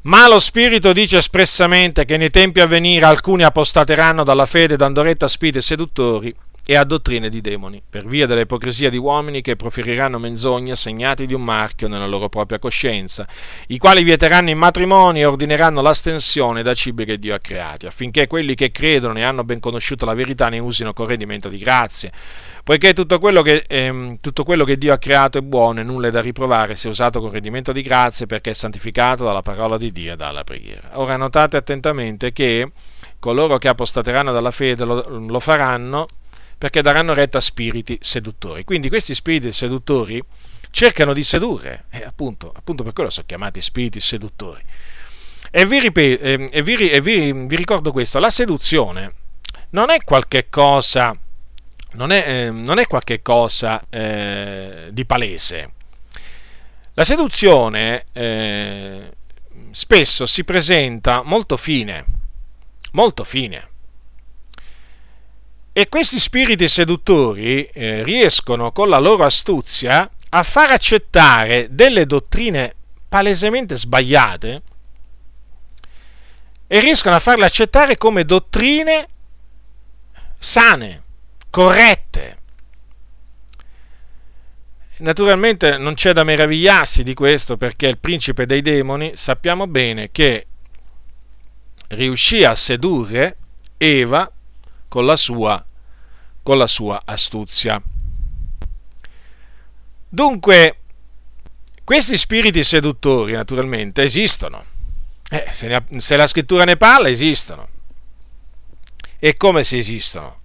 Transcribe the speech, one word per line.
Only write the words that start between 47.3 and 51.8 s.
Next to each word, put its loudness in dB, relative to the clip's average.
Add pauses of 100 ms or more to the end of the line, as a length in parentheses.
vi -6
ricordo -2
questo, -2
la 4
seduzione 0 (560)
non 0
è 2
qualche 0
cosa, 2 (760)